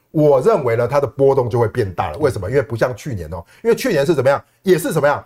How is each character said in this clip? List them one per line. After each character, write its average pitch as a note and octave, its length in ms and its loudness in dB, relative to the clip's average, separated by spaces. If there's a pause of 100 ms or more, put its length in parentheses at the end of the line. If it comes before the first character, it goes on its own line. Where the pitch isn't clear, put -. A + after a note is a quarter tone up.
(120)
我 D3 300 4
认 F#3 220 2
为 A#2 120 0
呢， A#2+ 120 0
它 C#3+ 120 0
的 C3+ 80 0
波 C3+ 260 2
动 B2 160 0
就 A#2+ 100 -2
会 A2+ 80 2
变 G#2 260 -4
大 F#2 180 -4
了。 D2+ 80 -10
为 D3 100 0
什 A#2 100 -4
么？ F#2 100 -6
因 B2+ 60 -4
为 C#3+ 60 2
不 A#2 140 -6
像 B2 200 -2
去 B2 200 -10
年 E2 180 -10
哦， E2+ 100 -12 (200)
因 A3+ 60 0
为 A#3 60 4
去 A#3+ 140 -2
年 C#3 160 0
是 E3+ 80 2
怎 C3+ 100 0
么 C3 60 2
样， C#3 140 0 (180)
也 F3+ 160 4
是 A#3+ 140 -4
怎 D#3+ 100 0
么 C#3+ 60 4
样， C3 180 -2